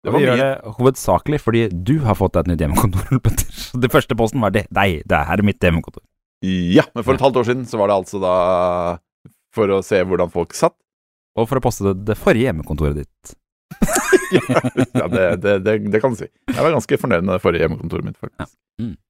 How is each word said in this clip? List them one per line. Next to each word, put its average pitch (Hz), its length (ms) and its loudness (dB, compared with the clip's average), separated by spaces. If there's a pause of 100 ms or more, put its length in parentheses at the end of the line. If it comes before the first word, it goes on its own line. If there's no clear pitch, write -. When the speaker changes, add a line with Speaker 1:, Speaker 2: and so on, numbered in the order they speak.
Speaker 1:
Det - 60 -6
Speaker 2:
Og 107 40 -2
Speaker 1:
var 151 60 2
Speaker 2:
vi 139 80 4
gjør 123 100 2
Speaker 1:
mye. 135 240 0
Speaker 2:
det 110 160 -14
hovedsakelig 131 640 0
fordi 110 420 0
du 143 160 2
har 110 140 2
fått 92 200 0
deg 82 120 2
et 87 60 -2
nytt 78 160 -2
hjemmekontor, 92 520 0
<laughs> - 40 -6
Petter. - 260 0
Så - 320 -10
det 123 80 2
første 135 260 2
posten 113 260 0
var 101 100 2
det. 104 180 -2
Nei, 95 380 0
det 87 100 2
er 76 240 0
mitt 101 180 0
hjemmekontor. 82 440 -2 (400)
Speaker 1:
Ja, 92 400 2 (100)
men 117 100 -6
for 131 120 0
et 120 60 -4
Speaker 2:
Ja. 131 40 2
Speaker 1:
halvt 131 120 4
år 120 80 2
siden 123 200 -2
så 113 140 -6
var 101 80 4
det 101 80 4
altså 98 260 -4
da 90 760 0 (540)
for 107 140 2
å 95 160 2
se 95 200 2
hvordan 90 260 0
folk 85 240 -4
satt. - 220 0 (640)
Speaker 2:
Og 113 120 0
for 131 80 -2
å 123 60 0
poste 117 220 -2
det, 98 200 -2
det 107 120 -2
forrige 127 340 2
hjemmekontoret 76 440 -4
ditt. - 380 -14 (400)
Speaker 1:
<laughs> - 300 -2 (880)
Ja, 117 140 0
det, 87 340 0
det, 101 220 2
det, 107 140 2 (140)
det - 100 2
kan 131 120 0
du 104 40 -8
si. - 100 -12 (220)
Jeg 131 120 -2
var 160 120 2
ganske 135 260 -2
fornøyd 92 260 0
med 92 100 0
det 92 80 -4
forrige 82 240 2
hjemmekontoret 85 380 -6
mitt, 104 120 -10
faktisk. - 360 -12 (260)
Speaker 2:
Ja. 113 60 -6
Mm. 95 80 -10 (160)